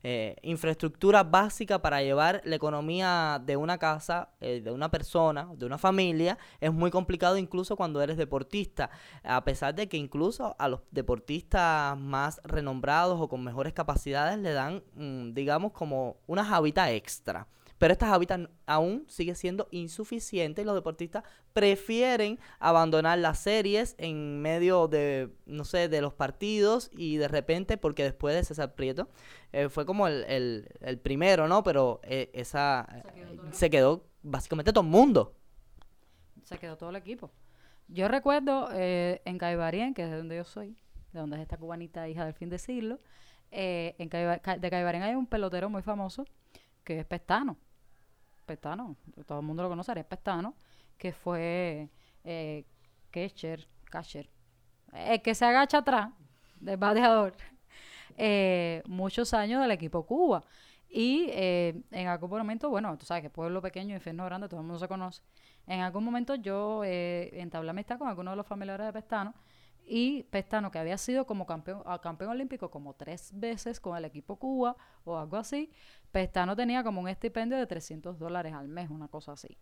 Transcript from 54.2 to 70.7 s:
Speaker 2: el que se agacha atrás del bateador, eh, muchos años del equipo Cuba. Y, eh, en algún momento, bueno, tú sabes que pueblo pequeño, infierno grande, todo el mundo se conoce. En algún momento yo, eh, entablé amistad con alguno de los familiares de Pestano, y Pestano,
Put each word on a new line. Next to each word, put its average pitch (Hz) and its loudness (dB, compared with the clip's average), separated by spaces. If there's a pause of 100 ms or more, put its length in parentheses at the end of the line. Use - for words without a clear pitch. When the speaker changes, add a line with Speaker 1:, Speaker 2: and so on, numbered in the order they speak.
Speaker 2:
el 220 0
que 226 0
se 240 2
agacha 269 6
atrás 247 2 (500)
del 190 -6
bateador, 214 4 (840)
eh, 185 2
muchos 190 -2
años 226 2
del 254 4
equipo 160 -2
Cuba. 254 2 (460)
Y, 262 2
eh, 175 0 (100)
en 185 -6
algún 175 -4
momento, 220 -4
bueno, 202 -2
tú - -20
sabes 170 -6
que 147 -12
pueblo 170 -6
pequeño, 190 -8
infierno 175 -10
grande, 185 -10
todo 170 -10
el 156 -10
mundo 170 -8
se 180 -8
conoce. 185 -8 (420)
En 185 -4
algún 185 -2
momento 240 -2
yo, 208 -4
eh, 175 -4 (100)
entablé 165 -8
amistad 202 -8
con 262 -6
alguno 180 -8
de 196 -6
los 202 -8
familiares 196 -8
de 220 -6
Pestano, 214 -6 (520)
y 247 -2
Pestano, 202 -4